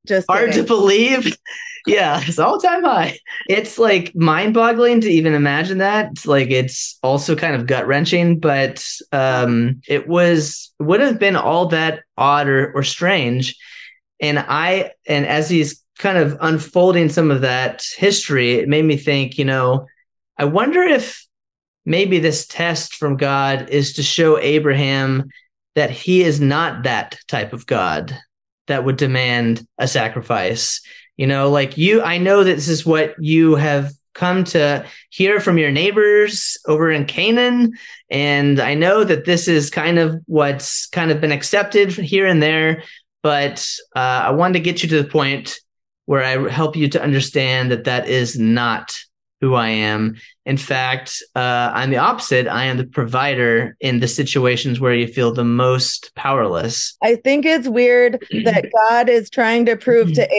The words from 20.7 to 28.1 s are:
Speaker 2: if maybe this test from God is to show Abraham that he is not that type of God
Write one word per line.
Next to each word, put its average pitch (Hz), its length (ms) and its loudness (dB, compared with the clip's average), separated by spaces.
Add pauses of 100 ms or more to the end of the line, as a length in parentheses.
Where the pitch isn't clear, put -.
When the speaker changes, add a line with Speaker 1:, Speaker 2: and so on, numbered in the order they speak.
Speaker 2:
if 285 440 -2 (580)
maybe 180 340 0
this 151 280 -2
test 170 500 -6
from 143 200 -2
God 135 540 -2
is 139 240 -2
to 151 80 -4
show 156 360 2
Abraham 139 880 0 (480)
that 147 140 0
he 180 320 2
is 147 180 2
not 143 420 0
that 120 340 -4 (120)
type 107 240 -6
of 117 140 -16
God 92 500 -4 (500)